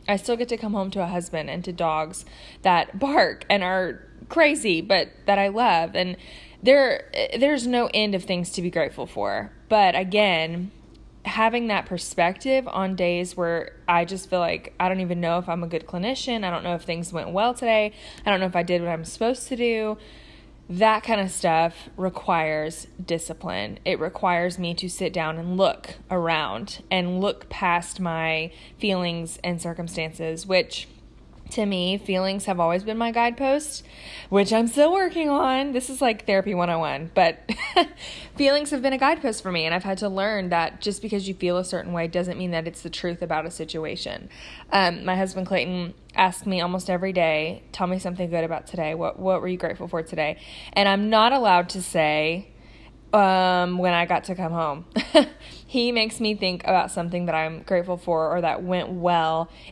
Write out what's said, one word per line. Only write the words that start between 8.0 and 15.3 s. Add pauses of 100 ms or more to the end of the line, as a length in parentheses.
of
things
to
be
grateful
for. (180)
But
again, (540)
having
that
perspective
on
days
where (120)
I
just
feel
like,
"I
don't
even
know